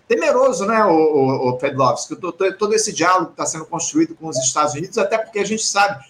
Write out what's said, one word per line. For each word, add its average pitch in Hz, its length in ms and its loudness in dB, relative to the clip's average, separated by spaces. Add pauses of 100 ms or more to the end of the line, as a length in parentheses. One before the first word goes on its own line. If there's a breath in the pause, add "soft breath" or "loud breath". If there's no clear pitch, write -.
temeroso, 247 580 2
né, 220 200 2
o, 190 60 4
o, 135 580 2
o 123 80 -2
Pedro 135 220 -2
Lopes, 127 260 2
que 156 100 -10
to-, 170 160 -8
to-, 190 260 -2
todo 208 160 0
esse 214 200 -2
diálogo 170 380 2
que - 60 -18
tá 151 80 -4
sendo 156 200 -8
construído 160 500 -2
com 160 120 -14
os 156 100 -6
Estados 247 360 0
Unidos, 180 240 -8
até 226 200 0
porque 214 220 -6
a 196 60 0
gente 214 180 -4
sabe, 202 460 0